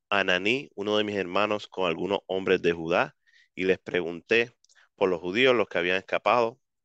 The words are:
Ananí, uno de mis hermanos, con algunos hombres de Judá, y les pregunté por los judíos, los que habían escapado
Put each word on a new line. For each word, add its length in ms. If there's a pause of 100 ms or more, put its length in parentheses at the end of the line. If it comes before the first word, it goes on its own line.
(140)
Ananí, 640
uno 220
de 80
mis 100
hermanos, 540
con 180
algunos 400
hombres 340
de 120
Judá, 420 (400)
y 80
les 160
pregunté 720 (440)
por 140
los 120
judíos, 340
los 140
que 80
habían 180
escapado 640 (260)